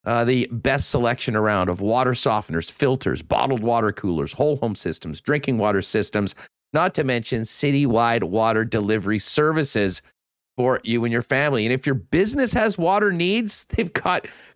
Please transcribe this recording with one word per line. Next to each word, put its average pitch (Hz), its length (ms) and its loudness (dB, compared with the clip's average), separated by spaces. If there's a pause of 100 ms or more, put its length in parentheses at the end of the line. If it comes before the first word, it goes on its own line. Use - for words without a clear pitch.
uh, 117 180 2
the 127 260 2
best 135 400 -2
selection 120 460 0
around 104 320 2
of 90 120 -2
water 123 320 2
softeners, 107 560 -2
filters, 127 540 0
bottled 131 400 0
water 113 300 2
coolers, 80 400 -2
whole 147 240 0
home 113 180 -2
systems, 78 460 -8
drinking 139 380 0
water 104 240 2
systems, 104 520 -2 (380)
not 175 220 0
to 156 100 -2
mention 120 380 -2
citywide 117 840 2
water 110 400 2
delivery 107 560 0
services 147 840 0 (540)
for 127 280 2
you 117 200 0
and 117 60 0
your 117 120 0
family. 131 440 0
And 120 60 2
if 131 120 -2
your 139 120 0
business 214 560 0
has 220 260 0
water 196 340 2
needs, 202 580 -2
they've 180 220 -2
got - 360 -2 (280)